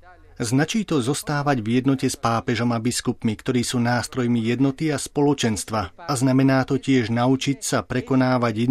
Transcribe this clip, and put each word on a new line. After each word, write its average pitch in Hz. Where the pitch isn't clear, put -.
Značí 143
to 147
zostávať 143
v 120
jednote 135
s -
pápežom 117
a 113
biskupmi, 113
ktorí 123
sú 120
nástrojmi 120
jednoty 131
a 147
spoločenstva. 120
A 147
znamená 135
to 131
tiež 123
naučiť 131
sa 113
prekonávať 123